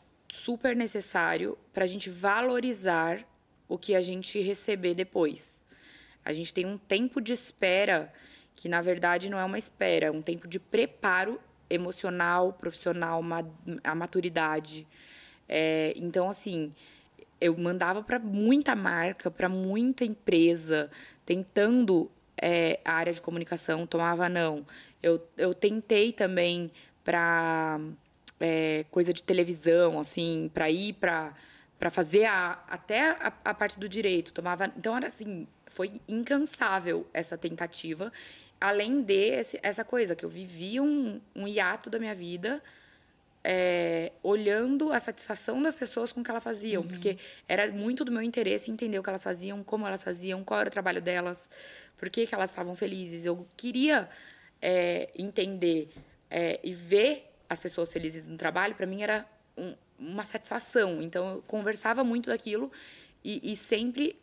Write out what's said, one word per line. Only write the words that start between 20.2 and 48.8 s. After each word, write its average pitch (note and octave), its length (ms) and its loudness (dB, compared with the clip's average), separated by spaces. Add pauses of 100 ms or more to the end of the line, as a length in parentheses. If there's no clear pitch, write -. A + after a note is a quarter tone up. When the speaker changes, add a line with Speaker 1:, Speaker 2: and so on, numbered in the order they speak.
Speaker 1:
tentando, G3 840 4 (300)
é, E3+ 440 4
a E3 80 2
área E3 200 2
de E3 80 -8
comunicação, E3+ 680 -4
tomava E3+ 420 2
não. D#3+ 360 0 (380)
Eu, E3 240 4 (100)
eu F3+ 180 2
tentei G#3+ 580 2
também F3 580 0 (320)
pra, E3 800 2 (600)
é, D#3+ 500 2
coisa F3 220 2
de E3 100 -6
televisão, E3+ 760 4
assim, D#3+ 540 -2
pra D#3+ 180 2
ir G3 240 0
pra D#3+ 400 -2 (500)
pra E3+ 60 0
fazer F#3 340 4
a, F#3 420 0
até A#3+ 440 0
a, A3 200 0 (140)
a G#3 80 2
parte G3+ 260 -2
do G3+ 80 -8
direito, F#3+ 460 0
tomava, F3 420 -2
então A3+ 220 -2
era C#4 120 -4
assim, G3+ 380 -10 (200)
foi G3+ 260 -6 (160)
incansável G#3+ 1040 0
essa E3+ 240 -4
tentativa, E3 720 -6 (480)
além G#3 440 2
de G3 100 2
esse, G#3 500 2
essa G#3 220 -2
coisa G#3+ 320 0
que - 80 -8
eu E3+ 60 -6
vivi F#3 500 -6
um, C#4+ 400 0 (160)
um G3 100 -6
hiato G3+ 440 -2
da A3+ 80 -2
minha A3 160 -4
vida, F3+ 480 -6 (800)
é, F3 680 0 (100)
olhando A3 720 2
a - 40 4
satisfação - 640 -6
das D#4 120 2
pessoas A#3 360 -4
com A#3+ 120 -8
o - 20 -8
que A#3+ 60 -6
elas A3+ 120 -4
faziam, G#3+ 380 -4
Speaker 2:
Uhum. F3 80 -4
Speaker 1:
porque F#3 300 -2 (280)
era G3+ 240 2
muito A3 320 -2
do B3+ 80 -4
meu A3+ 120 -2
interesse A3 480 -2
entender A3 280 -2